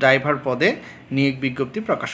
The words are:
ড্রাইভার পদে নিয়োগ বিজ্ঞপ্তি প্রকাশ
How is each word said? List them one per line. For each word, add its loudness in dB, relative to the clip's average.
ড্রাইভার 4
পদে 2
নিয়োগ 2
বিজ্ঞপ্তি -4
প্রকাশ -2